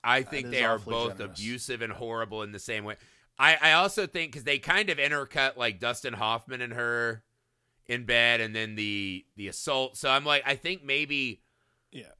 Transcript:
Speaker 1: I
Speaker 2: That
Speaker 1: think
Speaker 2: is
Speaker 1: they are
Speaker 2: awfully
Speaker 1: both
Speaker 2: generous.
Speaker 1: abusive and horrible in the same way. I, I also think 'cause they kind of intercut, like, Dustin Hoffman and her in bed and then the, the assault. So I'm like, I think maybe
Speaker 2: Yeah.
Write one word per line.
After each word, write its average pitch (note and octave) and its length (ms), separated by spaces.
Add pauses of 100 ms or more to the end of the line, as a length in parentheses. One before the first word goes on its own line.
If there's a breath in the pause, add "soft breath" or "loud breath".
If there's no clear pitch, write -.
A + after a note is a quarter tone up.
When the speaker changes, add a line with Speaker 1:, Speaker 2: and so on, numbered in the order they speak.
Speaker 1:
I B2 200
Speaker 2:
That - 80
Speaker 1:
think C#3 160
Speaker 2:
is A#2+ 60
Speaker 1:
they B2+ 120
are A2+ 120
Speaker 2:
awfully G#2+ 160
Speaker 1:
both A#2 260
Speaker 2:
generous. F#2+ 220
Speaker 1:
abusive A#2 420
and A2 100
horrible A2+ 500
in G#2 100
the G2+ 80
same G#2+ 240
way. G#2+ 120 (460 soft breath)
I, D#3 180
I D#3 120
also F#3+ 340
think D#3+ 260
'cause B2+ 120
they C#3+ 140
kind G3 300
of D#3+ 100
intercut, C#3 580
like, A2+ 240
Dustin A#2+ 340
Hoffman A#2 480
and A#2+ 100
her A#2 520 (640)
in A#2+ 200
bed A#2 340
and A2 140
then A2 220
the, G2+ 500 (100)
the G2+ 120
assault. C3 500
So D3 100
I'm C#3 160
like, C#3+ 220
I C#3 80
think E3 300
maybe C#3 580 (480)
Speaker 2:
Yeah. - 300